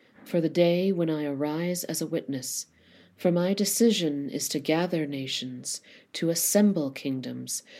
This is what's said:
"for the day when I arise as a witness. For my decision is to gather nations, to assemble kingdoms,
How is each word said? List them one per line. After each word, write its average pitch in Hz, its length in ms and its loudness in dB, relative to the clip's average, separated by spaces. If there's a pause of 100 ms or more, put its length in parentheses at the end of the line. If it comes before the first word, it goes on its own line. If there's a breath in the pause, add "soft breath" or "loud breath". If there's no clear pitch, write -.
(260 soft breath)
"for 175 160 0
the 160 80 2
day 175 420 4
when 170 180 0
I 151 140 0
arise 151 600 -2
as 160 160 -4
a 160 60 -4
witness. - 580 -6 (500 soft breath)
For 180 160 2
my 175 220 2
decision 180 760 2
is - 200 -4
to 151 100 -2
gather 160 460 0
nations, 127 760 -6 (340 loud breath)
to 165 180 0
assemble 170 600 4
kingdoms, 127 720 -6 (160 loud breath)